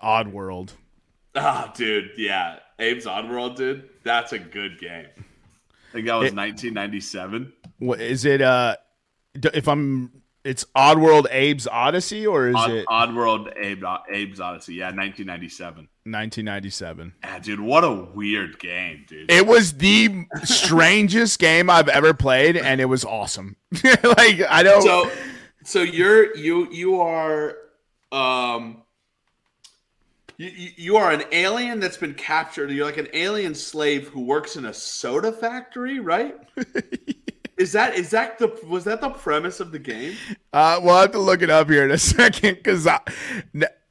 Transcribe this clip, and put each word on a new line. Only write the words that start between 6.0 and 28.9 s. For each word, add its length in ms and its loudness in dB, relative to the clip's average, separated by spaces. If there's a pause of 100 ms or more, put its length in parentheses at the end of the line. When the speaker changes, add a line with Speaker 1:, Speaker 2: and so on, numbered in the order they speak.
Speaker 2:
that 80 -2
was 140 0
Speaker 1:
It 40 -8
Speaker 2:
nineteen 400 -8
ninety-seven. 800 -10 (260)
Speaker 1:
What, 200 -4
is 260 -6
it, 160 2
uh, 360 2 (640)
d-, 140 0
if 140 -2
I'm 540 -2 (240)
it's 220 -8 (100)
Oddworld 540 6
Abe's 380 0
Odyssey, 580 -2
or 240 2
is 60 2
Speaker 2:
Odd-, 160 2
Speaker 1:
it 160 -4
Speaker 2:
Oddworld 680 -2
Abe, 280 -8 (280)
Abe's 280 -8
Odyssey? 360 -12
Yeah, 140 -10
nineteen 380 -10
ninety-seven. 600 -16 (160)
Speaker 1:
Nineteen 420 -10
ninety-seven. 680 -12 (100)
Speaker 2:
Yeah, 140 -16
dude, 220 -10
what 240 2
a 80 0
weird 680 -6
game, 500 -12
dude. 220 -16
Speaker 1:
It 160 6
was 280 6
the 520 2 (100)
Speaker 2:
<laughs> 80 -10
Speaker 1:
strangest 920 2
game 320 4
I've 200 6
ever 260 4
played, 420 4
and 240 0
it 40 2
was 200 0
awesome. 500 -8 (160)
<laughs> 120 -8 (200)
Like, 460 6
I 140 4
don't 180 10
Speaker 2:
So, 300 4 (520)
so 200 -2
you're, 520 4
you, 360 -2
you 300 -2
are, 560 -2 (540)
um, 720 -4 (1600)